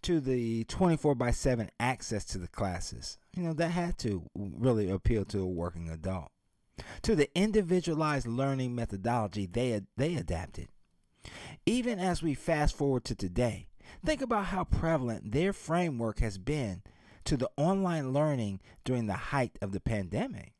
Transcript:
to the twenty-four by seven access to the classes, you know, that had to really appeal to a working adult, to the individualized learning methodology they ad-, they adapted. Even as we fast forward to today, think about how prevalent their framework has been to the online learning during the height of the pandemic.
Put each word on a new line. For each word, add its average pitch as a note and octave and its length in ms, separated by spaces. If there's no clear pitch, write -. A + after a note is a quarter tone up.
to E3+ 160
the A#2 460
twenty-four D#3+ 500
by A#2+ 160
seven A#2 380
access A#2 460
to - 120
the F2 100
classes, - 720
you F3+ 60
know, E3 120
that E3 180
had F3 280
to F#2+ 360
really G#2 540
appeal G2 360
to - 160
a F#2 60
working E2+ 420
adult, E2 420
to A3+ 140
the D3 200
individualized E3 920
learning C3 480
methodology G#2+ 720
they A#2 280
ad-, G2 140
they D#3+ 180
adapted. E2 520
Even A3+ 340
as F#3 220
we D#3 120
fast D3+ 420
forward C#3 300
to A2+ 100
today, G2+ 540
think D4+ 160
about A3+ 240
how F#3 180
prevalent B2+ 680
their F3+ 220
framework D3 640
has A2 180
been G2+ 440
to D3 120
the A#2+ 200
online E3+ 560
learning C3 460
during A#2+ 240
the G2 60
height - 480
of G2 100
the F#2+ 80
pandemic. A2 800